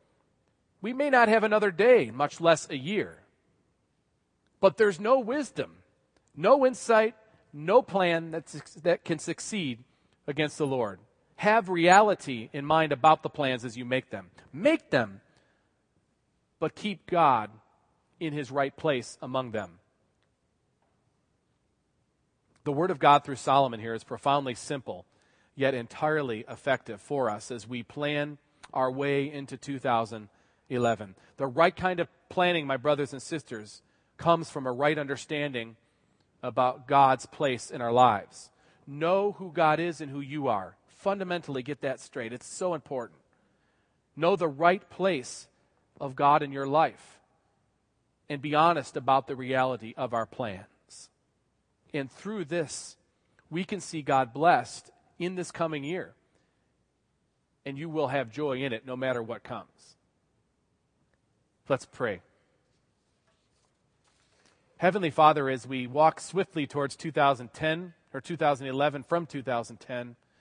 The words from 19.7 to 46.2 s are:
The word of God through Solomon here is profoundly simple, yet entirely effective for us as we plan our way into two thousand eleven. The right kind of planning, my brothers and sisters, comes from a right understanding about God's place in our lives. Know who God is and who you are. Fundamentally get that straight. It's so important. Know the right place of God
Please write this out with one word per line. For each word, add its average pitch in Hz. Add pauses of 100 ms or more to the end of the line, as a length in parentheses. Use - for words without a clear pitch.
The 147
word 170
of 143
God 143
through 135
Solomon 135
here 113
is 113
profoundly 139
simple, 110 (500)
yet 135
entirely 127
effective 123
for 135
us 104
as 113
we 120
plan 147 (360)
our 131
way 139
into 139
two 139
thousand 113 (400)
eleven. 113 (220)
The 135
right 165
kind 185
of 165 (220)
planning, 175
my 135
brothers 143
and 131
sisters, 113 (360)
comes 165
from 135
a 127
right 143
understanding 135 (640)
about 127
God's 135
place 131
in 135
our 117
lives. 117 (340)
Know 175
who 185
God 156
is 170
and 147
who 143
you 139
are. 95 (120)
Fundamentally 180
get 139
that 131
straight. 117
It's 123
so 180
important. 131 (960)
Know 170
the 170
right 170
place 180 (520)
of 135
God 147